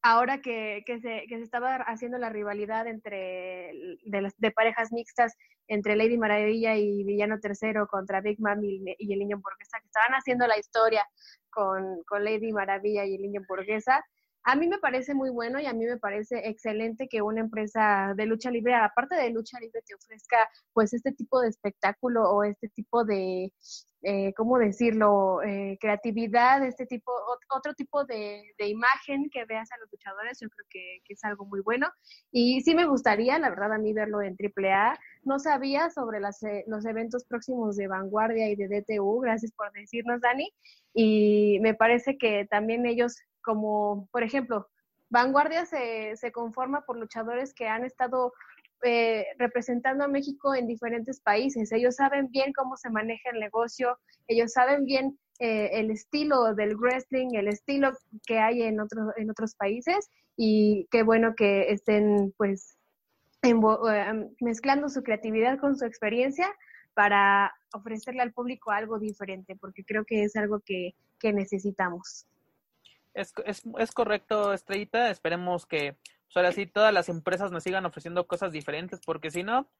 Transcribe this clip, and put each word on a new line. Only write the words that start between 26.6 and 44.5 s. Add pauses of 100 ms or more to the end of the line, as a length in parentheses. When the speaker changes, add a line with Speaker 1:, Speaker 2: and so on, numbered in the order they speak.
Speaker 1:
este
tipo,
ot-,
otro
tipo
de,
de
imagen
que
veas
a
los
luchadores,
yo
creo
que,
que
es
algo
muy
bueno. (420)
Y
sí
me
gustaría,
la
verdad,
a
mí
verlo
en
triple
A. (260)
No
sabía
sobre
las,
eh,
los
eventos
próximos
de
Vanguardia
y
de
D
T
U,
gracias
por
decirnos,
Dani. (400)
Y
me
parece
que
también
ellos, (260)
como,
por
ejemplo, (420)